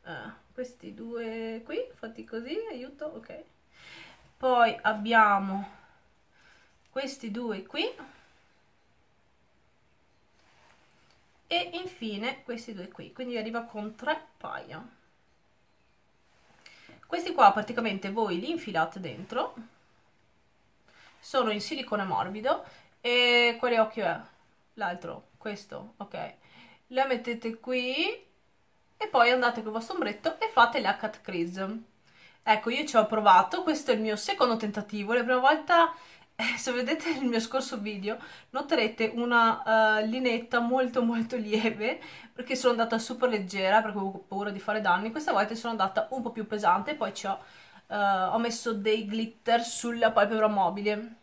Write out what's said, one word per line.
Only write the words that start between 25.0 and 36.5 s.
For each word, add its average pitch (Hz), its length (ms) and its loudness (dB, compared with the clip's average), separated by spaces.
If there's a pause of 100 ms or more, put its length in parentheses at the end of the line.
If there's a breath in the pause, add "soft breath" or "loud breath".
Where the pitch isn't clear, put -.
questo, - 600 -12
ok. - 360 -10 (540 loud breath)
La 262 180 0
mettete 233 540 -4
qui 262 720 -4 (680)
e 427 120 -6
poi 240 240 6
andate 240 320 2
col 214 80 -6
vostro 226 240 -6
ombretto 247 440 -2
e 440 100 -2
fate 240 300 6
la 196 180 0
cut - 240 -8
crease. 190 580 -4 (640 soft breath)
Ecco, 220 260 2
io 285 160 -2
ci 254 100 -4
ho 214 120 6
provato, 208 560 6
questo 302 280 0
è 220 40 6
il 214 60 -2
mio 214 140 0
secondo 247 420 0
tentativo. 208 560 -4
La 247 100 2
prima 254 160 2
volta, 311 540 6 (420 loud breath)
eh, 226 220 -4